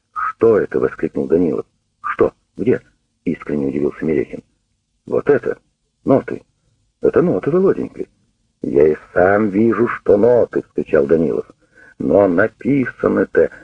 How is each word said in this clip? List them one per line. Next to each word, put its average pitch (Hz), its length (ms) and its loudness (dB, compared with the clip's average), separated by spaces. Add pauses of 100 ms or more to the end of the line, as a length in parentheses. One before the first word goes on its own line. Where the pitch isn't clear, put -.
(120)
что - 460 0
это?» 67 220 -2
воскликнул 69 460 -6
Данилов. 78 400 0 (340)
«Что? - 320 -2 (240)
Где?» 110 240 -2 (440)
искренне 73 420 -6
удивился 71 380 -6
Мелехин. 73 380 -4 (640)
«Вот 123 220 -2
это! - 300 0 (460)
Ноты! - 380 -2 (580)
Это - 220 2
ноты, 143 280 -2
Володенька!» 165 540 -2 (580)
«Я 71 260 2
и 78 80 0 (160)
сам 101 360 2
вижу, 110 400 0
что - 280 0
ноты!» 113 460 2
вскричал 73 440 -2
Данилов. 76 400 0 (520)
«Но 92 300 2
написаны-то 101 1200 0 (140)